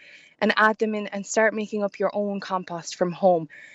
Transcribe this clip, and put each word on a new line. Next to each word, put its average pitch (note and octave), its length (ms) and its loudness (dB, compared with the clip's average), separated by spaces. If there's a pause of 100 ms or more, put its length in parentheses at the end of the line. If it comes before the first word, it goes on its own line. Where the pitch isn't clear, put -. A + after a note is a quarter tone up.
(420)
and G#3 160 2
add A3 220 4
them A3 160 -2
in G#3 120 -6
and G3+ 180 -8
start A3 280 2
making G#3+ 280 -4
up G3+ 160 -4
your F#3+ 160 0
own G3+ 280 -4
compost F3+ 560 -8
from F3+ 160 0
home. E3+ 340 4 (280)